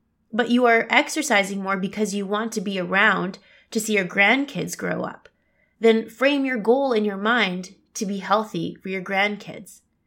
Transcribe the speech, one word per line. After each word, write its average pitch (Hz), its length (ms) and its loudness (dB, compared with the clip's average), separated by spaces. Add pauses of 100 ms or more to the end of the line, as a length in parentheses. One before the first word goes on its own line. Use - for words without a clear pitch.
(320)
but 226 160 0
you 247 180 4
are 226 240 4
exercising 208 680 0
more 190 160 -2
because 196 380 -2
you 202 100 -4
want 208 280 -4
to 220 80 -4
be 190 180 -4
around 185 640 2 (320)
to 226 80 -2
see 220 160 0
your 190 80 2
grandkids 202 760 0
grow 175 240 -4
up, - 260 -12 (520)
then 220 280 4
frame 277 360 0
your 254 120 -2
goal 247 360 2
in 214 120 2
your 196 120 -2
mind 196 580 -2 (200)
to 202 120 -6
be 196 120 -6
healthy 180 600 -2
for 190 100 -10
your 190 120 -4
grandkids. 196 760 -4 (260)